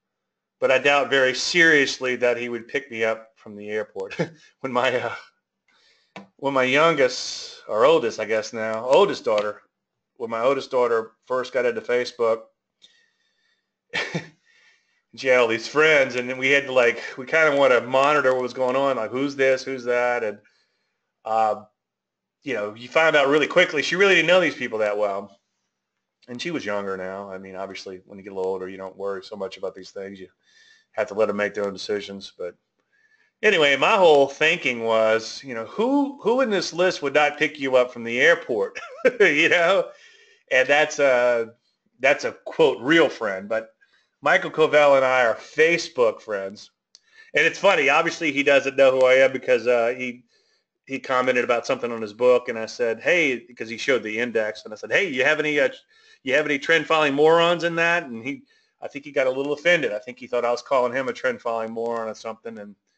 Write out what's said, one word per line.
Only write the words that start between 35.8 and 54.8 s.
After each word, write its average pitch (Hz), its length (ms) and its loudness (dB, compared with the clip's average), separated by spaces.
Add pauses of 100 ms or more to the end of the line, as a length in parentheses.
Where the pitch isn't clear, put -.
who 240 200 0
in 240 80 0
this 180 240 -4
list 175 280 0
would 139 120 -4
not 147 240 2
pick 147 220 -2
you 131 160 0
up 123 160 2
from 117 120 -14
the 117 160 -4
airport, 139 600 0 (240)
<laughs> 247 160 0
you 160 300 4
know? 175 400 2 (640)
And 127 160 4
that's 147 320 2
a, 123 540 2 (460)
that's 139 240 2
a, 117 100 -6 (120)
quote, 135 360 2
real 147 280 4
friend. 101 400 -6
But 113 240 -6 (480)
Michael 165 300 0
Covell 147 440 4
and 131 100 4
I 127 200 2
are 117 100 0
Facebook 156 880 0
friends. 101 500 -10 (640)
And 151 120 2
it's 165 140 -2
funny, 175 300 4
obviously 160 420 0
he 139 120 -2
doesn't 135 320 2
know 135 160 6
who 131 140 4
I 127 100 6
am 135 160 6
because, 123 360 0
uh, 120 300 2
he, 123 260 -10 (680)
he 135 80 -8
commented 127 460 0
about 117 200 0
something 123 240 -4
on 117 120 -8
his 104 100 -8
book, 123 380 2
and 113 100 -8
I 110 60 -6
said, 113 340 -4
"Hey," 139 480 0
because 120 220 -14
he 117 80 -10
showed 120 260 0
the 107 160 -6
index, 110 460 -4
and 107 80 -16
I - 20 -14
said, 107 160 -14